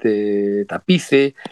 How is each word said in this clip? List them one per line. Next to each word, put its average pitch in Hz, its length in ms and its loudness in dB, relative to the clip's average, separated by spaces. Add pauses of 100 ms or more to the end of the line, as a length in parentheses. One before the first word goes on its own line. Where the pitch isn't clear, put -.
de 101 680 0
tapices, 139 640 0 (180)